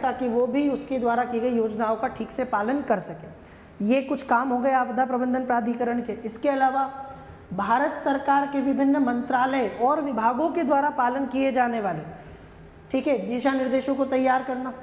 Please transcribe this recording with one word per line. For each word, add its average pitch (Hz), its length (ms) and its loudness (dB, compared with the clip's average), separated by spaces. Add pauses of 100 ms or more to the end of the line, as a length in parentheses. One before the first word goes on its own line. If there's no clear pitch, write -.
ताकि 247 260 -2
वो 240 180 2
भी 285 220 2
उसके 269 300 -2
द्वारा 240 260 2
की 233 160 -2
गई 247 100 0
योजनाओं 226 460 0
का 240 120 -2
ठीक 226 220 -8
से 254 140 -4
पालन 247 360 0
कर 214 180 0
सके। - 840 -12
ये 254 180 4
कुछ 277 200 -4
काम 247 260 2
हो 247 100 0
गए 269 140 2
आपदा 247 320 2
प्रबंधन 254 420 0
प्राधिकरण 240 540 0
के। 220 120 -6 (140)
इसके 220 220 -2
अलावा 269 360 2 (680)
भारत 233 500 0
सरकार 277 420 2
के 277 140 -2
विभिन्न 277 380 2
मंत्रालय 254 680 0 (140)
और 294 200 2
विभागों 254 480 0
के 339 120 0
द्वारा 294 280 2
पालन 269 360 0
किए 269 260 0
जाने 240 280 0
वाले, 170 220 -4 (920)
ठीक 262 140 0
है, 277 120 4 (100)
दिशा 247 240 0
निर्देशों 262 420 0
को 269 120 0
तैयार 262 380 2
करना। 254 280 -6 (100)